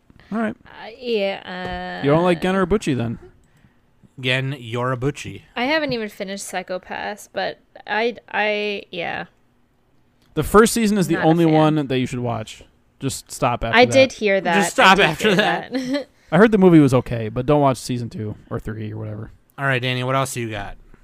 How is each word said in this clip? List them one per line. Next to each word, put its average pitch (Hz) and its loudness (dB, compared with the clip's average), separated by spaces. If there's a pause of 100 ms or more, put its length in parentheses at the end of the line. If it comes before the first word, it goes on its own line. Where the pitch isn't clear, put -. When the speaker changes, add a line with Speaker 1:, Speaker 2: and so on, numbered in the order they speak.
(320)
Speaker 1:
All 208 -4
right. 226 -4 (100)
Speaker 2:
uh, 180 -20
yeah, 185 -6
uh, - -8
Speaker 1:
You 143 2
don't 160 4
like 180 2
Gen 185 0
Urobuchi, 185 0
then? 117 -4 (1000)
Speaker 3:
Gen 131 -2
Urobuchi. 120 -6 (140)
Speaker 2:
I 233 -4
haven't 302 -2
even 220 -6
finished 196 -12
Psycho 185 -8
Pass, - -12
but 185 -6 (260)
I, 220 -2 (140)
I, 208 -4
yeah. - -8 (1080)
Speaker 1:
The 151 0
first 214 6
season 214 2
is 175 2
the 165 0
Speaker 2:
Not 180 -2
a 160 4
Speaker 1:
only 170 4
Speaker 2:
fan. 160 4
Speaker 1:
one 156 2
that 127 -2
you 127 -2
should 123 -8
watch. 117 -8 (380)
Just - -8
stop 120 -2
after 113 0
Speaker 2:
I 247 8
Speaker 1:
that. 117 -2
Speaker 2:
did 262 4
hear 196 0
that. 175 -2
Speaker 3:
Just 185 2
stop 202 6
Speaker 2:
I - 10
did 190 4
Speaker 3:
after 156 2
Speaker 2:
hear 190 4
Speaker 3:
that. 175 -2
Speaker 2:
that. 262 -4 (120)
<laughs> - -12
Speaker 1:
I 160 4
heard 220 8
the 220 4
movie 180 8
was 135 6
okay, 117 -2
but 120 -6
don't 147 2
watch 135 2
season 120 -6
two 104 -10 (160)
or 117 -6
three 107 -10
or 107 -12
whatever. 107 -12 (280)
Speaker 3:
All 139 -4
right, 131 0
Danny, 127 -4
what 127 -2
else 135 -2
do 127 -8
you 113 -6
got? 101 -10 (280)